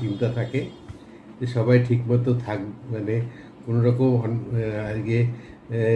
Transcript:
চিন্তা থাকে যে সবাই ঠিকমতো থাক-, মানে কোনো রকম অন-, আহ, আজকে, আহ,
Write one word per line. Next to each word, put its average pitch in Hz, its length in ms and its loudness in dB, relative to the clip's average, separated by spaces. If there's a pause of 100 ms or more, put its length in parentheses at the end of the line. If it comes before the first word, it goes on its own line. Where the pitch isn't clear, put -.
চিন্তা 110 320 -2
থাকে 120 320 -2 (760)
যে 127 60 -4
সবাই 120 420 4
ঠিকমতো 120 580 2
থাক-, 104 460 -8
মানে 110 280 -2 (460)
কোনো 117 180 2
রকম 123 200 4
অন-, 113 260 2
আহ, 110 640 -4
আজকে, 113 260 0
আহ, - 520 -6 (220)